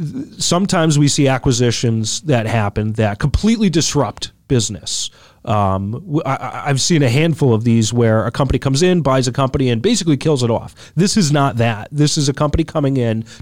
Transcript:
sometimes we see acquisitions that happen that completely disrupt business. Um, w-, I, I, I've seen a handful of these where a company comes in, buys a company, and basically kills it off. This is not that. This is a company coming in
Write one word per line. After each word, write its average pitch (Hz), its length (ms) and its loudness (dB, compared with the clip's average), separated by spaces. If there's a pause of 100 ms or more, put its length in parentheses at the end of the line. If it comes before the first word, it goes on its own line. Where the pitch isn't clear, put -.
(380)
sometimes 165 600 0
we 147 120 4
see 135 180 2
acquisitions 120 920 0
that 117 260 0
happen 107 460 -2
that 107 260 -2
completely 214 500 0
disrupt 147 640 -2 (160)
business. - 640 -2 (340)
Um, 98 500 0
w-, 147 300 -4
I, 135 120 -4
I, - 340 -8
I've 135 100 0
seen 165 220 2
a 131 80 2
handful 143 420 2
of 110 120 2
these 113 280 2
where 110 360 2
a 117 40 -6
company 135 280 0
comes 135 240 0
in, 180 180 4
buys 131 260 2
a 127 40 -4
company, 135 380 0
and 113 120 0
basically 170 340 2
kills 139 280 0
it 117 80 2
off. - 440 -6
This 185 220 2
is 156 140 2
not 139 260 2
that. 113 340 -2
This 147 240 0
is 147 140 0
a 139 40 2
company 151 300 0
coming 143 340 -2
in 113 260 0 (180)